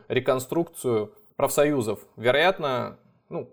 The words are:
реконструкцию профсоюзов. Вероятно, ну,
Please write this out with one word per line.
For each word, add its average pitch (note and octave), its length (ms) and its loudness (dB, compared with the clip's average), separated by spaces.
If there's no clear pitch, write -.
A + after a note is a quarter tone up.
реконструкцию B2+ 1080 -2
профсоюзов. C#3 640 0
Вероятно, C3 800 0
ну, D3+ 240 -10